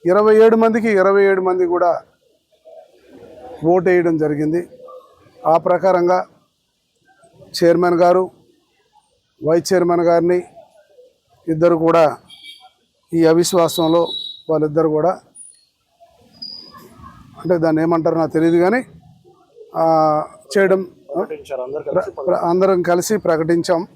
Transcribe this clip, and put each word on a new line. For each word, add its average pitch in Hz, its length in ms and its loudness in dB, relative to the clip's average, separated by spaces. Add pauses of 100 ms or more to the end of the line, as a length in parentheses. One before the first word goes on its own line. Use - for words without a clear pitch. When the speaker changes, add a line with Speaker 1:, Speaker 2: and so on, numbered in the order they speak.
(120)
Speaker 1:
ఇరవై 214 220 4 (100)
ఏడు 226 180 4
మందికి 226 260 0 (120)
ఇరవై 196 300 2
ఏడు 190 180 0
మంది 185 240 0
కూడా 175 180 0 (1800)
ఓటు 180 160 0
వేయడం 175 340 2
జరిగింది. 151 380 -2 (920)
ఆ - 20 4 (120)
ప్రకారంగా 180 520 2 (1400)
చైర్మన్ 175 460 2
గారు, 180 200 2 (1200)
వైస్ 160 260 0
చైర్మన్ 175 360 0
గారిని 170 300 2 (1120)
ఇద్దరు 170 240 2 (100)
కూడా 165 180 4 (1080)
ఈ 165 80 0 (120)
అవిశ్వాసంలో 170 680 0 (480)
వాళ్ళిద్దరు 156 460 0
కూడా, 160 160 0 (2250)
అంటే 175 240 0
దాన్ని 160 220 2
ఏమంటారో 165 360 0
నాకు 151 140 -4
తెలియదు 165 300 2
కానీ, 233 140 0 (1000)
ఆ, - 20 0 (680)
చేయడం, 190 300 2
Speaker 2:
ప్రకటించారు. 147 840 -10
అందరూ 147 220 -10
కలిసి 185 220 -4
Speaker 1:
ప్ర-, 170 160 -10
ప్ర-, 180 240 -2
అందరం 185 280 0 (140)
కలిసి 175 220 -2 (120)
ప్రకటించాం 165 540 -2 (160)